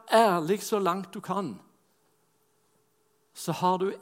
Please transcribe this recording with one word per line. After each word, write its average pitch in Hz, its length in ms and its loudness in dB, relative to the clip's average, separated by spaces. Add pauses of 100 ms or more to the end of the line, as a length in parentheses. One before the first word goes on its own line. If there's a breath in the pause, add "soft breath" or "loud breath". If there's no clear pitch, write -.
(140)
ærlig 196 480 4
så 214 160 -2
langt 190 360 -2
du 214 80 -10
kan, 185 340 -6 (1800)
så - 240 -6
har 180 240 2
du 196 80 -2 (120)